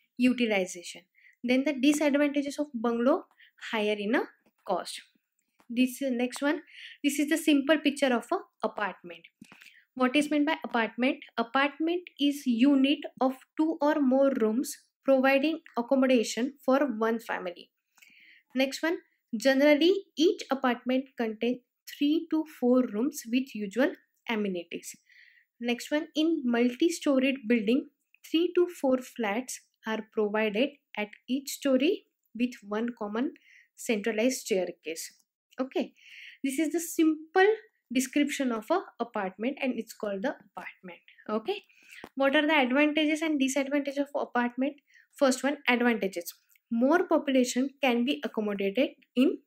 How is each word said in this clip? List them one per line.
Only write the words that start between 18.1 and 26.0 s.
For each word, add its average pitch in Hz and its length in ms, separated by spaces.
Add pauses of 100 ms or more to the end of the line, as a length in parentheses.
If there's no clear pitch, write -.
Next 269 300
one, 339 140 (360)
generally 277 600 (240)
each 330 240 (100)
apartment 262 540 (120)
contains 233 420 (380)
three 311 340
to 311 120 (160)
four 247 220
rooms 233 400 (100)
with 262 240
usual 214 380 (340)
amenities. 202 640 (680)
Next 240 280
one, 302 180 (100)